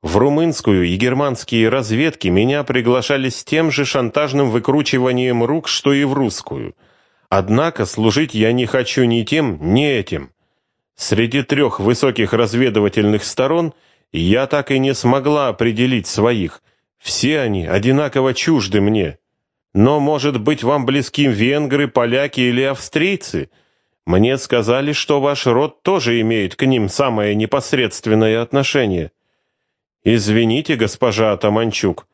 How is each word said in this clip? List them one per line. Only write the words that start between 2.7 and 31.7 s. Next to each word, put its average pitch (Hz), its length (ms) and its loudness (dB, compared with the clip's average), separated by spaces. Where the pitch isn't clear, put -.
с - 140 -12
тем 156 280 0
же 139 140 -2
шантажным 135 680 0
выкручиванием 127 920 0
рук, 151 260 -2
что - 240 0
и 139 100 0
в 135 100 0
русскую. 127 640 -4
Однако 107 560 0
служить 110 500 0
я 110 160 2
не 123 140 0
хочу 127 400 0
ни 117 180 2
тем, 107 500 -2
ни 143 140 4
этим. 92 420 -4
Среди 117 460 0
трех 139 380 0
высоких 117 540 0
разведывательных 107 920 2
сторон 156 500 -2
я 95 340 2
так 143 260 -2
и 135 60 2
не 135 160 2
смогла 139 540 0
определить 117 580 0
своих. 107 560 -2
Все - 400 -2
они 101 260 -2
одинаково 131 680 0
чужды 107 460 0
мне. 98 380 0
Но, 127 260 4
может 143 400 0
быть, 131 240 -2
вам 135 220 0
близки 139 420 -2
венгры, 135 600 0
поляки 127 520 -2
или 123 220 2
австрийцы? 139 880 -4
Мне 107 320 2
сказали, 123 560 0
что 143 260 0
ваш 139 280 -2
род 131 340 0
тоже 120 400 0
имеет 110 340 -2
к - 100 -2
ним 123 240 2
самое 107 460 0
непосредственное 110 1040 0
отношение». 117 680 -2
Извините, 113 680 2
госпожа 110 560 0
Атаманчук 107 840 -2